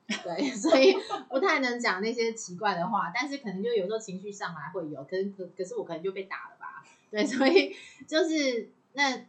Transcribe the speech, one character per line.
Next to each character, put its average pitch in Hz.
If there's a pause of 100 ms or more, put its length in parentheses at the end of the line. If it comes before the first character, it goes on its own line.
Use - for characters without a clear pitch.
(240)
对， 262
<laughs> -
所 311
以 370 (340)
不 262
太 320
能 247
讲 196
那 226
些 226
奇 180
怪 202
的 170
话， 180
但 262
是 277
可 233
能 190
就 240
有 202
时 202
候 220
情 190
绪 202
上 190
来 151
会 170
有， 139
可 185
是， 196 (120)
可， 180 (100)
可 190
是 208
我 208
可 -
能 160
就 190
被 190
打 -
了 -
吧， - (280)
对， 214
所 269
以 311 (320)
就 320
是 269 (220)
那， 262